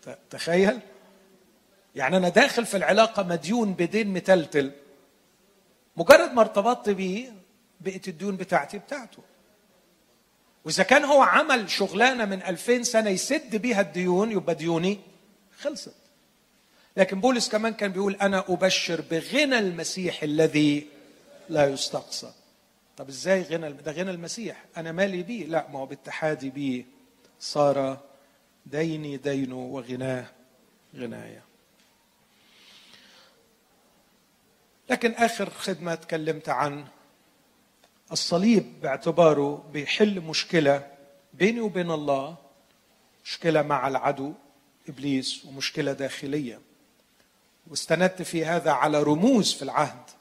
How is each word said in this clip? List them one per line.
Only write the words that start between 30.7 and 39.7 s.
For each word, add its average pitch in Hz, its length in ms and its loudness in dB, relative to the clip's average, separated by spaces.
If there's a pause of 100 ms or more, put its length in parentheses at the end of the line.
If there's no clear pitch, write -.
غنايا. 113 460 -14 (3500)
لكن 240 220 0
آخر 226 380 -2
خدمة 170 440 -6
اتكلمت 160 560 -6
عن 143 360 -2 (1300)
الصليب 185 680 2
باعتباره 147 840 2 (100)